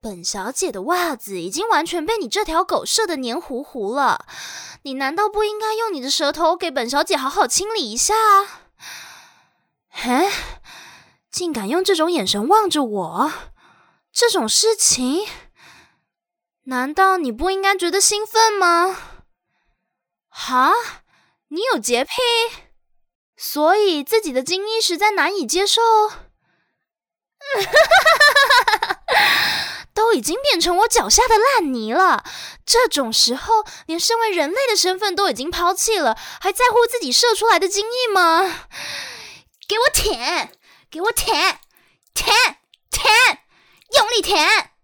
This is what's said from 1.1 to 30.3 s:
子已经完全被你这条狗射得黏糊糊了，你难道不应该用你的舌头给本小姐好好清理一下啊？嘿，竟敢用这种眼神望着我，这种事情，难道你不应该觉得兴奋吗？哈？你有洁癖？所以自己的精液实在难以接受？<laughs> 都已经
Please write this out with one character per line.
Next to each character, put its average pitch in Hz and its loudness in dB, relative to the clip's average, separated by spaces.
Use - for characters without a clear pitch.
子 202 -10
已 170 -8
经 339 -6
完 330 2
全 330 -6
被 453 -2
你 339 -6
这 415 -4
条 320 -2
狗 349 -2
射 440 0
得 349 -4
黏 254 -6
糊 277 -10
糊 226 -8
了， 277 0
你 269 -10
难 269 -4
道 415 0
不 415 -2
应 427 -6
该 440 -4
用 453 -4
你 285 -6
的 262 -4
舌 285 0
头 320 0
给 339 -6
本 262 -4
小 277 0
姐 320 -2
好 269 -4
好 320 0
清 415 -2
理 311 -4
一 214 -10
下 311 0
啊？ 415 2
嘿， 262 0
竟 349 -4
敢 202 -6
用 330 0
这 381 2
种 320 0
眼 254 -2
神 208 -2
望 415 4
着 294 0
我， 202 -2
这 480 2
种 240 -2
事 440 2
情， 285 0
难 262 -4
道 381 4
你 302 -2
不 269 -2
应 381 -2
该 392 2
觉 349 -2
得 381 0
兴 415 0
奋 440 4
吗？ 359 0
哈？ 254 2
你 320 -8
有 403 0
洁 240 0
癖？ - -8
所 311 0
以 359 0
自 440 0
己 330 -6
的 254 -2
精 381 -4
液 440 -2
实 349 -2
在 415 2
难 359 0
以 349 -4
接 370 0
受？ 427 2
<laughs> 440 4
都 453 2
已 302 2
经 330 -4